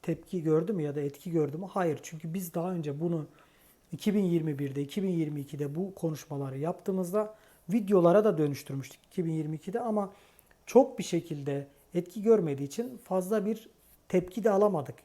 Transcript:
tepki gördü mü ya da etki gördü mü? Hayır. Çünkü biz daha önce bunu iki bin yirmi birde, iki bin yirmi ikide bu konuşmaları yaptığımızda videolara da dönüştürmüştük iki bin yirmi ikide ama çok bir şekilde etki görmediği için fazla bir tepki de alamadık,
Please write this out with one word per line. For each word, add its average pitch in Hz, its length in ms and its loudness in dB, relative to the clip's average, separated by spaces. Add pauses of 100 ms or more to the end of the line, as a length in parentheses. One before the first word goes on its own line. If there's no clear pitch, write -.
tepki 170 400 -4
gördü 160 300 2
mü 175 100 0
ya 147 120 -4
da 147 60 -4
etki 143 300 -6
gördü 151 260 0
mü? 185 140 -8
Hayır. 170 320 0
Çünkü 160 320 -10
biz 190 200 -8
daha 180 180 -2
önce 151 280 -4
bunu 165 260 -2 (680)
iki 190 220 0
bin 208 100 2
yirmi 160 340 0
birde, 143 240 -4
iki 165 200 -4
bin 190 80 0
yirmi 151 300 -2
ikide 143 340 -8
bu 185 200 -4
konuşmaları 139 640 -6
yaptığımızda 185 760 -2 (340)
videolara 190 560 6
da 185 140 4
dönüştürmüştük 139 680 -4
iki - 180 -4
bin 165 80 -2
yirmi 156 240 -4
ikide 190 240 -6
ama 208 320 -2 (540)
çok 262 320 6
bir 175 60 -6
şekilde 143 600 -4 (280)
etki 175 280 -4
görmediği 160 460 4
için 240 360 -8
fazla 190 420 0
bir 220 220 -4 (400)
tepki 185 360 -2
de - 60 6
alamadık, 196 440 2 (100)